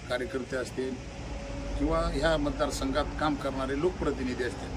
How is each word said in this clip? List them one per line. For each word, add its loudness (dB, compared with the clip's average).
कार्यकर्ते -2
असतील -2
किंवा 4
ह्या 4
मतदारसंघात 2
काम 2
करणारे -2
लोकप्रतिनिधी 2
असतील -4